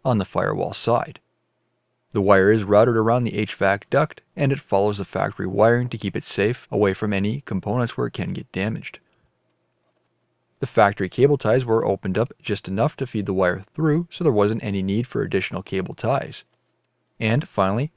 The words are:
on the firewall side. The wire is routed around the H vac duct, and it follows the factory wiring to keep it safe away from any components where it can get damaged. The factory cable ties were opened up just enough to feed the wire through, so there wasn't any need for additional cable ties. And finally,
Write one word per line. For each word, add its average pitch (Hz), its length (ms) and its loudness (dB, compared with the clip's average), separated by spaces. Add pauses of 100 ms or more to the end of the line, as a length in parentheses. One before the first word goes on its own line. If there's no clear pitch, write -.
on 123 140 2
the 98 60 0
firewall 92 480 -2
side. - 480 -2 (920)
The 104 100 0
wire 98 280 6
is 107 140 4
routed 110 320 4
around 113 280 2
the - 120 -4
H 107 180 -4
vac 101 360 0
duct, 147 320 0 (120)
and 135 180 0
it 139 80 -4
follows 101 380 0
the 98 60 -6
factory 98 420 -4
wiring 117 440 4
to 110 80 -8
keep 98 180 -6
it - 80 -6
safe - 460 -2
away 101 240 2
from 104 180 -4
any 104 300 -2
components 107 560 -4
where 123 80 -2
it - 80 -10
can 95 180 -6
get - 200 -10
damaged. - 480 -6 (1600)
The 135 80 -6
factory 101 440 0
cable 139 260 2
ties 123 300 0
were 113 180 0
opened 95 320 -2
up 117 240 -2
just - 260 -6
enough 107 300 -2
to 131 100 -6
feed 104 200 -6
the 98 80 -2
wire 90 280 0 (120)
through, 160 360 0
so - 140 -8
there 147 80 4
wasn't 104 320 2
any 98 180 -2
need 101 240 -2
for - 140 -6
additional 98 420 -4
cable 95 320 -6
ties. - 500 -4 (760)
And 117 260 0
finally, 104 500 0